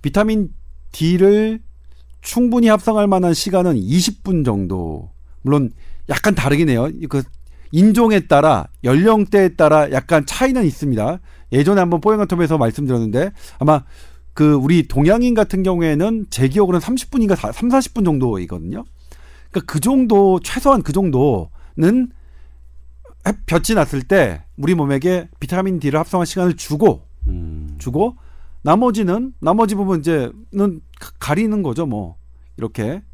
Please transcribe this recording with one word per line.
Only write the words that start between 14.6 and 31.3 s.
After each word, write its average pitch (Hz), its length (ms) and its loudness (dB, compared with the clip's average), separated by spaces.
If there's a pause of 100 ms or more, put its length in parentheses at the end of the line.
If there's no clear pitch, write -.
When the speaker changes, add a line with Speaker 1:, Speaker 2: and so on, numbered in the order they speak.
Speaker 1:
동양인 226 480 2
같은 196 260 0
경우에는 180 720 0
제 131 160 0
기억으로는 180 320 2
삼십 247 320 -6
분인가 220 240 2
사-, 107 160 -8
삼사십 247 420 -2
분 208 120 -2
정도이거든요. 113 800 -4 (680)
그러니까 - 200 -6
그 151 80 -2
정도, 202 640 4
최소한 254 380 0
그 147 120 -6
정도는 156 1160 0 (1160)
햇볕이 - 480 -2
났을 143 260 0
때 120 420 0 (140)
우리 156 180 0
몸에게 160 540 -2 (100)
비타민 180 400 -4
D를 143 200 -2
합성할 175 260 -2
시간을 180 320 -2
주고, 147 460 0 (240)
Speaker 2:
음. 80 500 -8
Speaker 1:
주고 170 400 -4 (460)
나머지는, 214 760 0
나머지 202 360 0
부분 190 260 -2
이제는 165 800 -4 (180)
가-, - 200 -18
가리는 208 440 -2